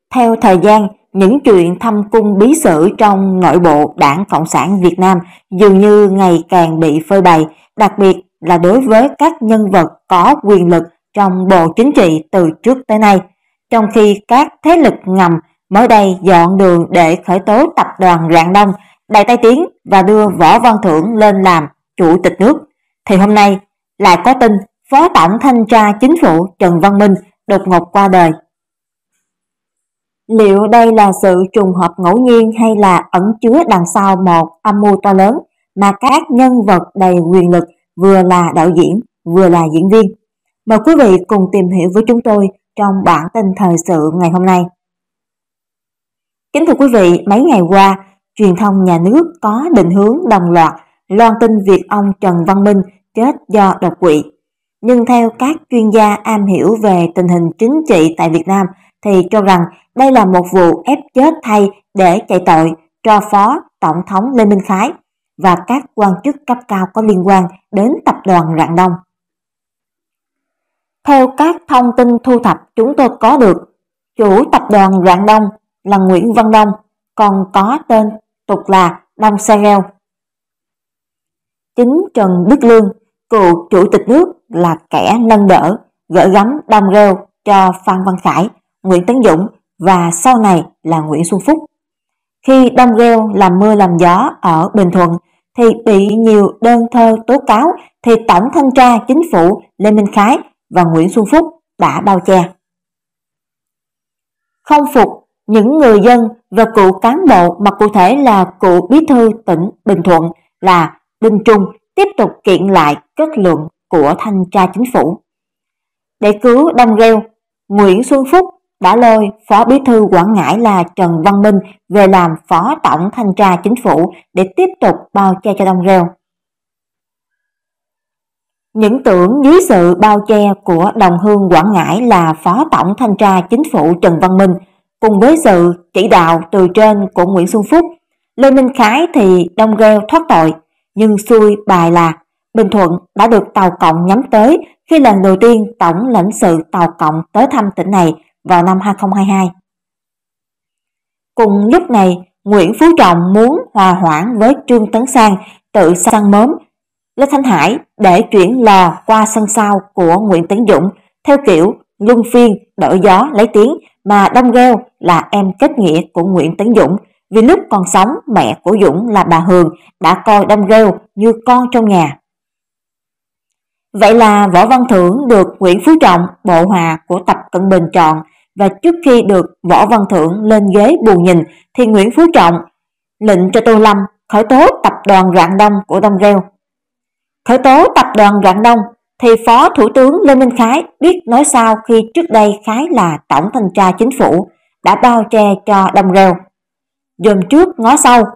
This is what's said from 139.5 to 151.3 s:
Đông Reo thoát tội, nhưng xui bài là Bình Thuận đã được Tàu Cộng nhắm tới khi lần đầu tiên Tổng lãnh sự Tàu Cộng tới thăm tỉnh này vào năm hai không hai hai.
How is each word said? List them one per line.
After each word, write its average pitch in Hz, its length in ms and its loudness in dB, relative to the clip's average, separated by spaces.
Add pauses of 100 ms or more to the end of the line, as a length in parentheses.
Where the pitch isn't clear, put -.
Đông 220 200 0
Reo 214 320 4
thoát - 200 0
tội, 160 260 0 (400)
nhưng 214 240 0
xui 214 380 2 (100)
bài 170 240 0
là 170 220 0 (420)
Bình 220 160 0
Thuận 196 200 0 (240)
đã 208 120 0
được 214 180 2 (100)
Tàu 190 160 0 (100)
Cộng 170 260 0
nhắm 202 240 0
tới 226 280 2 (320)
khi 320 80 2
lần 214 240 2
đầu 190 140 2
tiên 220 300 2 (120)
Tổng 180 300 -2
lãnh 208 240 -2
sự 170 300 -2 (100)
Tàu 170 160 -2 (100)
Cộng 160 240 -4 (100)
tới 240 180 0
thăm 220 260 -4
tỉnh 180 140 -6
này 175 240 0 (340)
vào 175 140 2
năm 185 180 0
hai 196 180 -4
không 196 140 -4
hai 196 120 -2
hai. 190 260 -2 (1800)